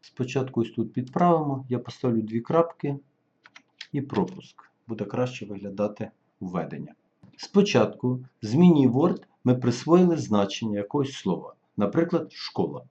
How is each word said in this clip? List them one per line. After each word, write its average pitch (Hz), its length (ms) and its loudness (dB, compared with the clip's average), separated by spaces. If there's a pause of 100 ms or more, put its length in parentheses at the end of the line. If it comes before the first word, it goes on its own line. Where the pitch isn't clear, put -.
Спочатку - 600 -6
ось 113 100 -2
тут 113 220 -6
підправимо, 147 760 0
я 123 100 -2
поставлю 120 440 -2
дві 110 180 -4
крапки 160 560 -2 (960)
і 143 80 -2
пропуск. - 720 -6 (180)
Буде 107 160 -6
краще 123 420 -4
виглядати 101 640 -6 (300)
введення. 82 540 -8 (420)
Спочатку 127 800 2
в 127 320 -12
зміні 143 420 6
Word 151 340 2 (220)
ми 123 100 6
присвоїли 156 640 4
значення 104 600 -2
якогось 127 340 -4
слова, - 420 -6 (220)
наприклад, 147 560 0
школа. - 580 -6